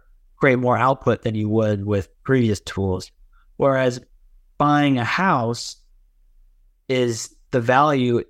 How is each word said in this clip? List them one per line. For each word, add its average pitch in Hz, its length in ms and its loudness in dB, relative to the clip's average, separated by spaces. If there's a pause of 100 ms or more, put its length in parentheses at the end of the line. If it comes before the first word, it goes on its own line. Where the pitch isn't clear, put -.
(380)
create 127 220 2
more 123 180 0
output 123 440 0
than 110 140 -4
you 107 140 -2
would 107 360 0
with 101 240 -4 (140)
previous 120 380 0
tools. 92 500 -6 (460)
Whereas 131 420 0 (580)
buying 147 400 2
a 120 60 -2
house 123 720 -2 (1120)
is, 123 460 -2 (160)
the 127 100 0
value 127 680 2